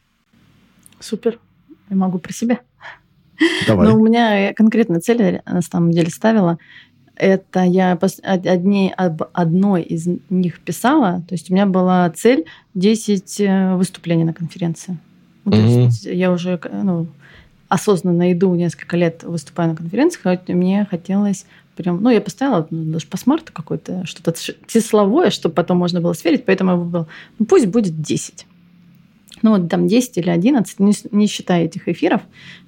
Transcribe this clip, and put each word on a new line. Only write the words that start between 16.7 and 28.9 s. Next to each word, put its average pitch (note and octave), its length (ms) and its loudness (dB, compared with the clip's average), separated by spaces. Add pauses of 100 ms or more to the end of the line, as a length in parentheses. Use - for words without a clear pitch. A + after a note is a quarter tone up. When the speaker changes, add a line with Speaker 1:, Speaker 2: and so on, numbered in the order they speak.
Speaker 1:
ну, F#3 340 -2 (600)
осознанно F3+ 640 0
иду, F3+ 220 2
несколько E3+ 420 -4
лет E3+ 280 -2
выступаю E3+ 460 -4
на D#3+ 60 -4
конференциях, G#3 480 -2
хоть F3+ 240 -2
мне F#3+ 420 0
хотелось G3 540 -4 (320)
прям, F3 260 -4
ну, B3 80 2
я G#3+ 100 4
поставила, G#3+ 500 -2
ну, D#3+ 220 -6
даже D#3+ 140 -6
по - 100 -10
смарту - 360 -2
какое-то, F3+ 540 -10
что-то - 340 -6
ш-, - 140 -12 (120)
числовое, A3 640 2
чтобы - 240 -4
потом F3+ 240 0
можно F3 220 -2
было E3+ 140 0
сверить, D4 300 -2
поэтому F#3+ 280 0
я F3+ 40 2
выбрала, E3+ 300 -4 (320)
ну, G#3+ 80 0
пусть E4 200 4
будет F3 340 -2
десять. - 460 -6 (960)